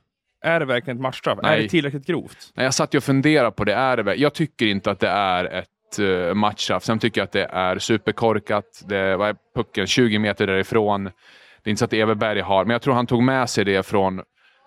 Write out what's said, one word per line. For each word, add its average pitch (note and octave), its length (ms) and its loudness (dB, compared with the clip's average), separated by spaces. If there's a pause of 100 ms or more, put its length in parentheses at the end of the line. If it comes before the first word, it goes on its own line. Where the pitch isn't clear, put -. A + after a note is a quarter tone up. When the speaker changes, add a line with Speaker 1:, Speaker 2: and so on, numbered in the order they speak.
(440)
Speaker 1:
är E3 160 0
det D3+ 60 -2
verkligen B2 320 -4
ett B2+ 40 -8
matchstraff? C3 380 -4
Är - 40 -6
Speaker 2:
Nej. D#3 200 2
Speaker 1:
det G#2+ 60 -4
tillräckligt C#3+ 380 -2
grovt? - 480 -8
Speaker 2:
Nej, A#2+ 80 -2
jag C3 100 0
satt - 200 0
ju D3+ 40 2
och C3 60 2
funderade C3+ 480 4
på G#2+ 120 -6
det. G2+ 100 2
Är B2+ 240 2
det A2 60 -2
ver-, G2 140 0
jag C#3+ 160 2
tycker C#3+ 340 -2
inte G2+ 240 0
att F#2+ 80 -6
det G#2 100 2
är F#2 360 0
ett, - 540 -10
eh, F#2+ 340 0
matchstraff. G#2 500 -2
Sen A2+ 160 0
tycker A2 220 0
jag F#2+ 40 -2
att - 60 -12
det G2 140 0
är F#2 340 -2
superkorkat. G#2+ 1080 -2
Det F#2+ 300 0
var G#2 180 0 (200)
pucken G#2+ 320 -4
tjugo A2 320 2
meter G#2 280 0
därifrån. G2+ 560 0 (600)
Det A2 60 -4
är - 20 -2
inte G#2 80 -2
så A#2+ 60 2
att - 80 -4
Everberg A2 480 0
har, F#2+ 240 2
men A2+ 60 0
jag A#2+ 100 0
tror C#3 120 0
han A#2+ 140 0
tog A#2+ 160 2
med C3 260 2
sig G#2 160 0
det G2 200 2
från F#2+ 360 0 (460)